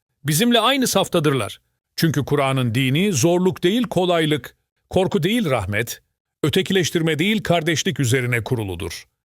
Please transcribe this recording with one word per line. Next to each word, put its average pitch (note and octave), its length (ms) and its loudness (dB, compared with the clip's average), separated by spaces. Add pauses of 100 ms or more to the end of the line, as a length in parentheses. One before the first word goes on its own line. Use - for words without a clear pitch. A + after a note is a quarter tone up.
(240)
bizimle A3 360 2
aynı B3+ 260 2
saftadırlar. D3+ 760 0 (360)
Çünkü D3 280 0
Kur'an'ın C3+ 500 0
dini C#3 380 0
zorluk F3 500 0
değil G#3 200 2
kolaylık, E3+ 720 -2 (340)
korku F3+ 320 0
değil G3+ 280 0
rahmet, G#2 520 -4 (400)
ötekileştirme E3 760 0
değil G#3 240 0
kardeşlik E3 580 0
üzerine B2 440 0
kuruludur. F#2 600 -6 (240)